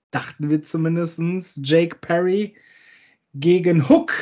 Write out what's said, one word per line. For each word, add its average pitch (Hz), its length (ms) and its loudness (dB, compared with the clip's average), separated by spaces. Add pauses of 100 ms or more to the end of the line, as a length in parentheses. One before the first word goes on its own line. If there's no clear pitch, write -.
(120)
dachten - 380 -8
wir 151 120 0
zumindestens, 165 1000 -4
Jake 165 380 0
Perry 185 560 -2 (800)
gegen 170 520 2
Hook. - 340 4